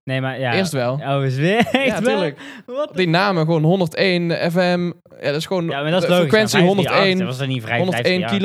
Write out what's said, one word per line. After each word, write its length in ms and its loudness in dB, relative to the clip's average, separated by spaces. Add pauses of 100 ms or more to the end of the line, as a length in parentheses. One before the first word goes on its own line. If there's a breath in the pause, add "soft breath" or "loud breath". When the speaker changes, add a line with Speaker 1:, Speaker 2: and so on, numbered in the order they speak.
Speaker 1:
Nee, 180 -4
maar 180 -4
ja. 140 -2
Speaker 2:
Eerst 180 0
wel. 220 0
Speaker 1:
Oh, 320 -2
is 100 -2
weer? 220 2
<laughs> 140 4
Echt 140 0
Speaker 2:
Ja, 60 2
Speaker 1:
waar? 120 -4
Speaker 2:
tuurlijk. 360 0 (260 loud breath)
Speaker 1:
What 300 -8
Speaker 2:
Die 100 0
Speaker 1:
the 60 0
Speaker 2:
namen 340 2
gewoon 180 2
honderdéén 880 0
F 40 -4
M. 360 0 (280)
Ja, 60 -8
dat 100 -2
is 100 -6
gewoon 200 -4
Speaker 1:
Ja, 160 -4
maar 100 -2
dat 100 2
is 60 0
Speaker 2:
de 60 2
Speaker 1:
logisch, 160 4
Speaker 2:
frequentie 300 4
Speaker 1:
ja, 60 8
Speaker 2:
honderdéén. 320 2
Speaker 1:
vijf 60 4
drie 100 4
acht. 60 0
Dat 80 -2
was 100 -6
dan 100 -4
niet 160 -4
vrij, 140 -2
Speaker 2:
Honderdéén 260 0
Speaker 1:
vijf 120 2
drie 100 -2
acht. 200 -2